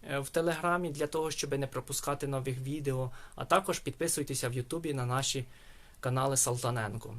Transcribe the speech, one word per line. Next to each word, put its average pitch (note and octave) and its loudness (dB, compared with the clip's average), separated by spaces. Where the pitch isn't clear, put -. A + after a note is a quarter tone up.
е, C#3 0
в C3+ -4
Телеграмі E3+ 2
для D3 0
того, D#3 0
щоб C#3+ 0
не C#3 0
пропускати C#3 -2
нових C3+ -2
відео, C3+ -2
а - -4
також F3+ 4
підписуйтеся C#3+ 0
в A#2+ -4
Ютубі D3+ -2
на C3 0
наші C3 0
канали C3 2
Салтаненко. A2+ 0